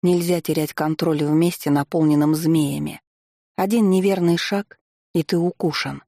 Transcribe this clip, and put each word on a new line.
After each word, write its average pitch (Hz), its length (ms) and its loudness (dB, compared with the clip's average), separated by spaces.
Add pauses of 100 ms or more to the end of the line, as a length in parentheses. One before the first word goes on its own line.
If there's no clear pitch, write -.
Нельзя 175 380 0
терять 156 320 -4
контроль 156 500 -2
в 147 80 -2
месте, 165 400 0
наполненном 151 640 2
змеями. 151 640 -2 (540)
Один 202 340 2
неверный 185 480 2
шаг, - 440 -6 (340)
и 165 80 0
ты 170 160 -2
укушен. 156 680 -4